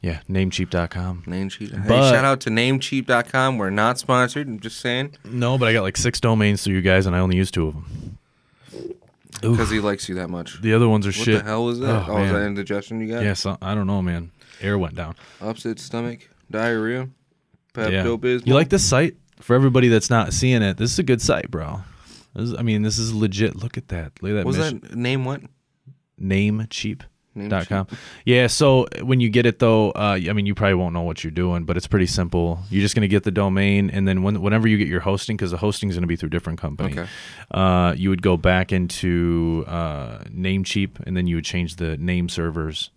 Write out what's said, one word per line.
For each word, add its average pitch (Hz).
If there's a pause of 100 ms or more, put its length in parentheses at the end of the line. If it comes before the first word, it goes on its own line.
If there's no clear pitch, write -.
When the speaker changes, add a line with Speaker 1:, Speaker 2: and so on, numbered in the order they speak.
Speaker 1:
Yeah, 82 (100)
namecheap 95
dot 85
com. 90
Speaker 2:
Namecheap. 95
Hey, 98
Speaker 1:
But 131
Speaker 2:
shout 131
out 135
to -
namecheap 131
dot 120
com. 131
We're 98
not 113
sponsored. 127
I'm 110
just 110
saying. 131
Speaker 1:
No, 123
but 123
I 110
got, 113
like, 95
six -
domains 107
through 98
you 92
guys, 95
and 90
I -
only 92
use 92
two 82
of 76
'em. - (1300)
Oof. 113
Speaker 2:
'Cause 107
he 107
likes 101
you 92
that 90
much. 87
Speaker 1:
The 110
other 117
ones 107
are 101
Speaker 2:
What 92
Speaker 1:
shit. 110
Speaker 2:
the 104
hell 113
was 120
that? 113
Speaker 1:
Oh, 98
Speaker 2:
Oh, 104
is 98
Speaker 1:
man. 101
Speaker 2:
that 104
indigestion 101
you 110
got? 117
Speaker 1:
Yeah, 104
so, 95
I 95
don't 101
know, 101
man. 85 (300)
Air 101
went 80
down. 82 (240)
Speaker 2:
Upset 110
stomach, 117 (200)
diarrhea, 117 (680)
Speaker 1:
Yeah. 101
Speaker 2:
Pepto-Bismol. 120
Speaker 1:
You 123
like 151
this 190
site? 135 (240)
For -
everybody 127
that's 110
not 113
seeing 127
it, 98
this 117
is -
a 185
good 127
site, 104
bro. 80 (520)
This 113
is, -
I -
mean, 107
this 107
is 113
legit. 107
Look 117
at -
that. 82
Look 95
at 104
that 101
Speaker 2:
What -
was 190
Speaker 1:
mission. 156
Speaker 2:
that -
name? 127
What? 135 (760)
Speaker 1:
Namecheap 104 (460)
dot 95
com. 98
Speaker 2:
Namecheap. - (260)
Speaker 1:
Yeah, 123
so 131 (140)
when 131
you 120
get 117
it, 117
though, 110
uh, 101 (100)
I 101
mean, 101
you 101
probably 98
won't 90
know 85
what 85
you're 80
doing, 87
but 85
it's 87
pretty 95
simple. 85 (100)
You're 98
just 101
gonna 107
get 98
the 104
domain, 98
and 98
then 92
when, 98
whenever 107
you 107
get 101
your 85
hosting, 101
'cause 95
the 87
hosting's 101
gonna 90
be 82
through 80
a -
different 82
company, 73
Speaker 2:
Okay. 87 (460)
Speaker 1:
uh, 90
you 92
would 92
go 90
back 92
into, 85
uh, 73 (160)
Namecheap, 95
and 90
then 90
you 85
would 80
change 87
the 80
name 87
servers 80